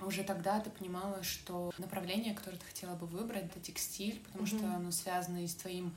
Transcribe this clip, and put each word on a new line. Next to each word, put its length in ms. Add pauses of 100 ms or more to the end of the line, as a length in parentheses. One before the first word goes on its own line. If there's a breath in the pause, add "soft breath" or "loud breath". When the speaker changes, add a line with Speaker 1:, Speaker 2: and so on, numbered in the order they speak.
Speaker 1:
уже 220
тогда 360
ты 100
понимала, 540
что 540
направление, 560
которое 240
ты 80
хотела 300
бы 120
выбрать, 380
это 140
текстиль, 680
потому 200
Speaker 2:
Мгм. 120
Speaker 1:
что 180
оно 160
связано 520
и 40
с 80
твоим 420